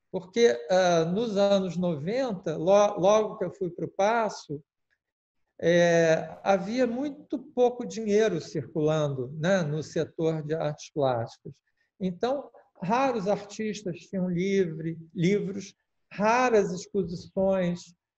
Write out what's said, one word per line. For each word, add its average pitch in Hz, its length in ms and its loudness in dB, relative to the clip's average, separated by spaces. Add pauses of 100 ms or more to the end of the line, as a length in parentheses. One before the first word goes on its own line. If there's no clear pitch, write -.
(100)
Porque, 233 480 2 (100)
ah, 180 360 4
nos 196 320 -2
anos 196 400 2
noventa, 175 800 -2
lo-, 202 420 4
logo 208 380 2
que 196 80 -4
eu 175 80 -6
fui 180 180 -6
pro 170 160 -8
Paço, 196 720 -2 (1000)
é, 170 840 4
havia 196 420 0
muito 277 500 -6
pouco 240 480 -2
dinheiro 202 560 0
circulando, 147 1000 -2
né, 185 220 2
no 151 200 -4
setor 160 580 -4
de 151 140 -6
artes 151 380 -6
plásticas. 131 600 -2 (460)
Então, 220 500 -4 (320)
raros 233 460 0
artistas 202 760 -4
tinham 185 280 -4
livre, 170 680 -2 (160)
livros, 190 640 0 (380)
raras 220 600 2
exposições 180 1200 -4 (260)